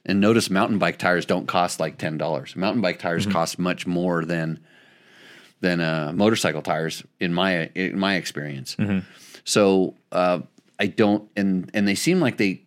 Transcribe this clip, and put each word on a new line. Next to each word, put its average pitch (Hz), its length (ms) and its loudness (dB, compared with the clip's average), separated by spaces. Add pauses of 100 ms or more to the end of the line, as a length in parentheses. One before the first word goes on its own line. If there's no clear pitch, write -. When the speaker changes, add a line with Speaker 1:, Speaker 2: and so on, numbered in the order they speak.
Speaker 1:
And 98 160 2
notice 110 280 4
mountain 101 280 2
bike 85 200 0
tires 87 280 0
don't - 220 -2
cost, 87 320 0
like, 80 180 -4
ten 78 200 -4
dollars. 73 380 -4
Mountain 104 260 -2
bike 90 180 -2
tires 85 240 -2
Speaker 2:
Mm-hmm. 101 100 -2
Speaker 1:
cost 82 260 -2
much 90 280 -4
more 87 380 0
than, 80 340 -4 (1000)
than, 87 200 2
uh, 80 320 -2
motorcycle 92 480 2
tires 80 420 -4 (160)
in 87 140 -2
my, 90 320 0 (100)
in 90 240 -4
my 98 160 0
experience. 73 600 -8
Speaker 2:
Mm-hmm. 101 220 0 (440)
Speaker 1:
So, 98 520 4 (160)
uh, 90 280 2 (400)
I 104 80 0
don't, 104 480 2
and, 95 380 0
and 101 140 0
they 98 80 0
seem 175 260 2
like 123 160 0
they, 98 300 0